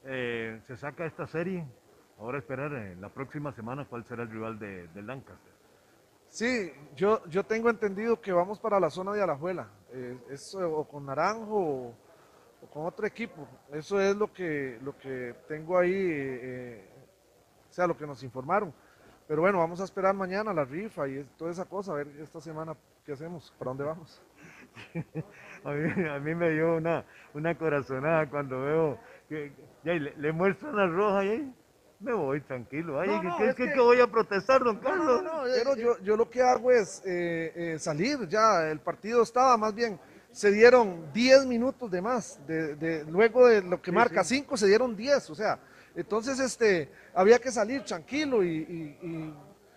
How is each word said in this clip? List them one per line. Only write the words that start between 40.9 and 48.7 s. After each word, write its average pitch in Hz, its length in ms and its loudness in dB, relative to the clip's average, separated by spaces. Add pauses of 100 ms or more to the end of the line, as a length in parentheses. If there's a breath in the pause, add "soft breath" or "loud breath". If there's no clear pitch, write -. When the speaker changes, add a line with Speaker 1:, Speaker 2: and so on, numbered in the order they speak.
Speaker 2:
diez 262 320 10
minutos 247 460 -2
de 180 100 0
más, 220 460 -4
de, 160 300 -4
de, 160 280 -2
luego 226 420 6
de 220 160 8
lo 180 200 -4
que - 80 -6
Speaker 1:
Sí, 170 60 2
Speaker 2:
marca 220 280 4
Speaker 1:
sí. 226 120 2
Speaker 2:
cinco, 277 200 -4
se 208 100 2
dieron 220 300 4
diez, 254 320 0
o 156 60 -12
sea, 170 240 -2 (360 loud breath)
entonces, 226 460 -4
este, 208 500 2 (240 loud breath)
había 208 240 8
que 262 120 -2
salir 233 340 -2
tranquilo 240 580 -2
y, 180 60 2
y, 160 580 -6